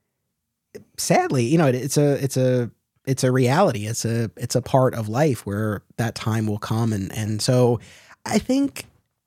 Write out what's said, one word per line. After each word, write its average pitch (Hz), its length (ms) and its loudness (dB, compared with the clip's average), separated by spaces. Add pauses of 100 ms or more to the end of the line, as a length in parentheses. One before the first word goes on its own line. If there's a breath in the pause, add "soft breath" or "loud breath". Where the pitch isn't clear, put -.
(1000)
sadly, 170 480 2
you 151 100 2
know, 165 100 4
it, 127 80 4
it's 127 220 -4
a, 143 260 2
it's 139 140 -4
a, 127 340 0 (360)
it's 135 180 0
a 127 80 2
reality. 127 540 2
It's 113 180 -6
a, 113 320 -2
it's - 180 -8
a 123 60 2
part 127 320 2
of 107 160 -6
life 131 380 0
where 104 340 -4 (160)
that 113 180 -2
time 110 320 -2
will 104 120 -4
come. 113 340 -2
And, 95 240 -4
and 107 240 -4
so 123 400 2 (460 soft breath)
I 226 120 0
think 277 460 -2 (420)